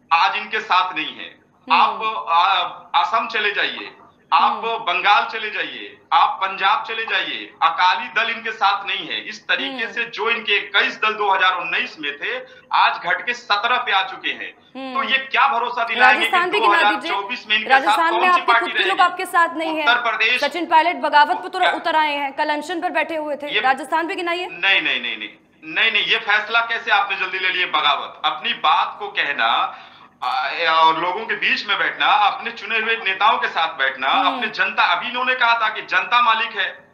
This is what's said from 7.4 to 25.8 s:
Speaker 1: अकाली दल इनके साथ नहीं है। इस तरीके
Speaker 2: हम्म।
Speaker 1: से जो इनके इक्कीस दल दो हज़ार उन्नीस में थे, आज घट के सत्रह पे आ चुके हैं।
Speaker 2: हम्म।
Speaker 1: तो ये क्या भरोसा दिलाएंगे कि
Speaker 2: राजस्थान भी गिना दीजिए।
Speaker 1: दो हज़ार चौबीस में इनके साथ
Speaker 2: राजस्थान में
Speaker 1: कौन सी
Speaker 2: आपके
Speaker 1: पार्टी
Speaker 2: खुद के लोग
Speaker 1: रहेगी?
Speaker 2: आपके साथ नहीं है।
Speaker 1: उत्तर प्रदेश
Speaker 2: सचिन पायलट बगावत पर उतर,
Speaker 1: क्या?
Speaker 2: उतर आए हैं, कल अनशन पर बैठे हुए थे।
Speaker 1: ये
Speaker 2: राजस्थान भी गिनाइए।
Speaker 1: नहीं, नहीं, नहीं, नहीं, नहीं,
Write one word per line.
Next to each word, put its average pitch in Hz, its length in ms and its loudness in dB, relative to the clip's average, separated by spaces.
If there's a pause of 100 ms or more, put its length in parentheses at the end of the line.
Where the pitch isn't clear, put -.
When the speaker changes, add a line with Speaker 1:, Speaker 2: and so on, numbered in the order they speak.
Speaker 1:
अकाली 180 460 2
दल 226 220 -2
इनके 220 220 -6
साथ 196 340 0
नहीं 185 220 -6
है। 110 120 -6
इस 208 280 -12
तरीके 254 360 -4
Speaker 2:
हम्म। 214 100 -8
Speaker 1:
से 233 100 -4
जो 220 260 -4
इनके 214 260 0
इक्कीस 214 400 0
दल 220 180 0
दो 208 160 0
हज़ार 185 240 4
उन्नीस 175 460 -4
में 143 160 -6
थे, 220 280 -8 (280)
आज 196 320 2
घट 180 220 -2
के 240 80 -2
सत्रह 233 440 0
पे 220 140 -2
आ 190 100 2
चुके 170 280 -6
हैं। 104 240 -10 (220)
Speaker 2:
हम्म। 262 180 -8
Speaker 1:
तो 226 160 -2
ये 262 80 2
क्या 262 300 2
भरोसा 233 360 -2
दिलाएंगे 226 420 4
कि - 60 -2
Speaker 2:
राजस्थान 359 180 2
भी 415 100 0
गिना - 160 4
दीजिए। 320 140 4
Speaker 1:
दो 311 80 0
हज़ार 339 240 -4
चौबीस 247 260 -10
में 214 80 2
इनके 220 120 -4
साथ 269 120 6
Speaker 2:
राजस्थान 330 320 2
में 349 80 0
Speaker 1:
कौन - 20 2
सी 359 180 4
Speaker 2:
आपके - 120 2
Speaker 1:
पार्टी 349 140 2
Speaker 2:
खुद - 60 -6
के 427 60 -2
लोग 381 200 0
Speaker 1:
रहेगी? 381 40 4
Speaker 2:
आपके 359 240 2
साथ 339 220 2
नहीं 320 280 -4
है। 311 60 -2
Speaker 1:
उत्तर 233 280 4
प्रदेश 226 340 0
Speaker 2:
सचिन 311 220 -2
पायलट 320 300 4
बगावत 294 400 4
पर - 80 -8
उतर, 370 140 -6
Speaker 1:
क्या? 349 140 4
Speaker 2:
उतर 330 240 -2
आए 302 180 2
हैं, 277 180 -4
कल 302 180 -2
अनशन 294 300 -4
पर 349 100 -4
बैठे 311 260 -2
हुए 302 200 -4
थे। 294 140 -8
Speaker 1:
ये 294 100 0
Speaker 2:
राजस्थान 302 460 0
भी 381 80 -6
गिनाइए। 359 320 -4
Speaker 1:
नहीं, 180 360 0
नहीं, 135 200 -2
नहीं, 117 140 -6
नहीं, 107 120 -10 (360)
नहीं, 202 280 0